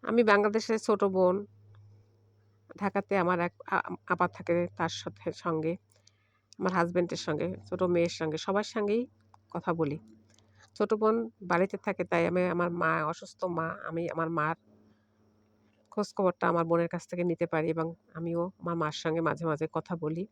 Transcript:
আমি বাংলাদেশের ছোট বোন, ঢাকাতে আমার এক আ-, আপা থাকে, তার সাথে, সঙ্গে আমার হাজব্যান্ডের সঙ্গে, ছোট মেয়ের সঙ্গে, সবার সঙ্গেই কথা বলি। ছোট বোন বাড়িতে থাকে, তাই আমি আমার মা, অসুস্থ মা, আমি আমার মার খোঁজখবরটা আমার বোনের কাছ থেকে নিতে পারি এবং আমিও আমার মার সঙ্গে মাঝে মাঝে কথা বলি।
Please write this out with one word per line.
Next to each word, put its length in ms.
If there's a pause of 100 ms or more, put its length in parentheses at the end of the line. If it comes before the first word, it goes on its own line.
আমি 200
বাংলাদেশের 560
ছোট 260
বোন, 300 (1400)
ঢাকাতে 400
আমার 220
এক 140 (140)
আ-, 180 (220)
আপা 200
থাকে, 260 (220)
তার 180
সাথে, 400
সঙ্গে 400 (840)
আমার 180
হাজব্যান্ডের 480
সঙ্গে, 260 (180)
ছোট 180
মেয়ের 340
সঙ্গে, 200
সবার 300
সঙ্গেই 340 (500)
কথা 220
বলি। 240 (760)
ছোট 180
বোন 220 (260)
বাড়িতে 360
থাকে, 280
তাই 220
আমি 220
আমার 220
মা, 200 (140)
অসুস্থ 420
মা, 200 (200)
আমি 240
আমার 180
মার 260 (1400)
খোঁজখবরটা 560
আমার 180
বোনের 240
কাছ 180
থেকে 160
নিতে 240
পারি 220
এবং 180 (280)
আমিও 260 (180)
আমার 160
মার 220
সঙ্গে 240
মাঝে 240
মাঝে 280
কথা 220
বলি। 360